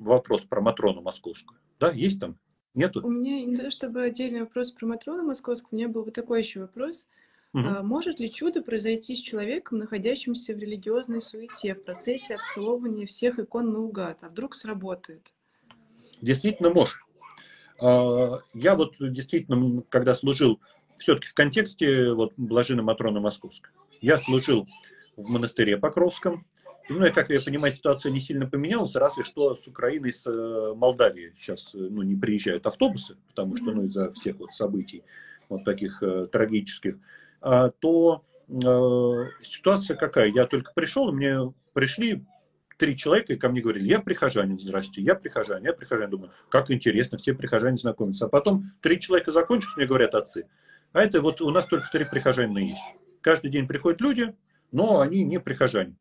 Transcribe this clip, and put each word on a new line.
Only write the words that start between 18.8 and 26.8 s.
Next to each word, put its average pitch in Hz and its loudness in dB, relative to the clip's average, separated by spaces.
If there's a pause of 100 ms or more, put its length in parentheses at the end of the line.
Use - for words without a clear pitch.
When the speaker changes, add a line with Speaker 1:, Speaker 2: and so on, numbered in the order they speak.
Speaker 1:
действительно, 131 -2
м, 123 2
когда 123 4
служил 135 2 (360)
всё-таки - 2
в - -16
контексте 143 4
вот 113 0
блаженной 120 2
Матроны 110 0
Московской, - -6 (280)
я 127 6
служил 127 2 (480)
в 104 -12
монастыре 117 2
Покровском. 170 0 (420)